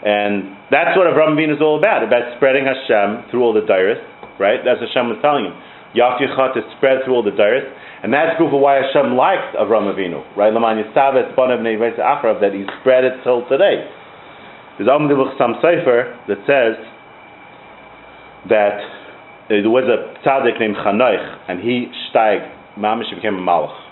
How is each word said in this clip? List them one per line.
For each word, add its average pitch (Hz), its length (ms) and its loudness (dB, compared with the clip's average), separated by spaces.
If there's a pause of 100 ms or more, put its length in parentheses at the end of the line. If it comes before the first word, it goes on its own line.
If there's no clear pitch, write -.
And 104 500 -2 (140)
that's 165 240 2
what 180 160 4
Avraham 151 240 4
Avinu 151 220 0
is 143 60 -4
all 151 180 2
about, 185 240 2
about 120 340 0
spreading 135 320 2
Hashem 110 640 -2
through 123 100 0
all 120 120 2
the 107 120 0
dairies, 98 320 2 (420)
right? 104 240 0
That's 123 160 0
what 117 140 -8
Hashem 120 160 0
was 110 160 -6
telling 135 240 0
him. 85 60 -14 (420)
Yafyecha 127 560 0
to 110 80 -2 (160)
spread 135 260 2
through 127 120 0
all 120 100 0
the 98 80 -2
dairies. 110 320 2 (380)
And 107 100 -2
that's 160 240 0
proof 147 160 2
of 139 80 2
why 139 160 4
Hashem 127 400 0
liked 170 400 0
Avraham 101 320 0
Avinu, 87 320 -6 (160)
right? 107 160 2
Laman 110 320 0
Yisavet, 135 480 0
Banav 123 320 0
Bnei 110 160 -2
Beis 117 160 -2
Achrav, 113 440 0
that 101 120 0
he 98 100 -8 (160)
spread 127 240 4
it 127 200 0
till 120 260 0
today. 139 400 0 (880)
There's 104 120 0
Amud 147 200 2
Chassam 135 480 0
Sofer 127 560 2 (160)
that 98 160 -2
says 120 320 2 (1700)
that 104 280 4 (720)
there 104 160 2
was 117 240 2
a - 240 -2 (140)
tzaddik 135 320 0
named 107 160 -2
Chanoich, 101 720 -2
and 90 100 -6
he 120 280 -4 (260)
shteig, 104 320 0 (320)
mamish, 110 380 -4
became 101 200 -4
a 92 60 -8
malach. 85 340 -2 (160)